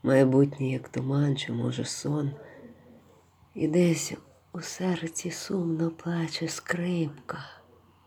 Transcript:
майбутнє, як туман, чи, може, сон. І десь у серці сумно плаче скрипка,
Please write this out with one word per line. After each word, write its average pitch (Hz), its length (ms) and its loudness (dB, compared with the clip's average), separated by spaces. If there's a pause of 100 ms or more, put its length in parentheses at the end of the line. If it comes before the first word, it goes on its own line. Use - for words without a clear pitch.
майбутнє, 135 680 6
як 127 180 -4
туман, 139 480 0
чи, - 160 -6
може, 120 320 -2
сон. 143 460 -2 (1200)
І 156 140 0
десь 165 460 2 (380)
у 175 80 -8
серці 170 720 -4
сумно 165 600 -2
плаче 165 580 -4
скрипка, 170 880 -4 (680)